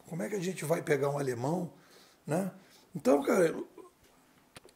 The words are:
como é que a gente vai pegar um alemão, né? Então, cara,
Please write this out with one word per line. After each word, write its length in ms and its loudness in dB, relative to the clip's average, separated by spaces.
como 140 -8
é 80 -4
que 60 -4
a 40 -2
gente 260 -4
vai 160 0
pegar 280 0
um 80 -2
alemão, 540 -2
né? 240 -2
Então, 280 4
cara, 320 4